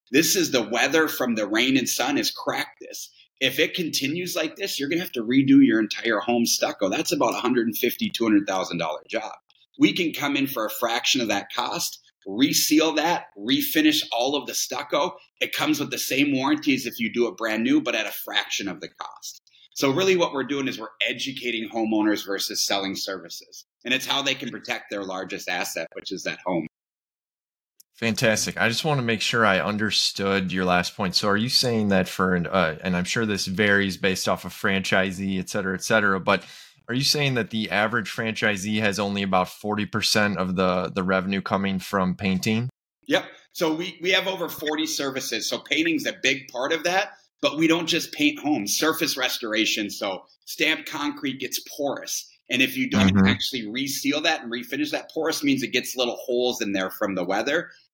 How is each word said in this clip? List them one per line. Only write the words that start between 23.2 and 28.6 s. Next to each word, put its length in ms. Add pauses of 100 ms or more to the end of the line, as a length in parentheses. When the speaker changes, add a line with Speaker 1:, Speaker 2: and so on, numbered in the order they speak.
Speaker 1:
And 100
it's 100
how 160
they 140
can 160
protect 400
their 120
largest 460
asset, 460
which 180
is 120
that 200
home. 220 (1300)
Speaker 2:
Fantastic. 640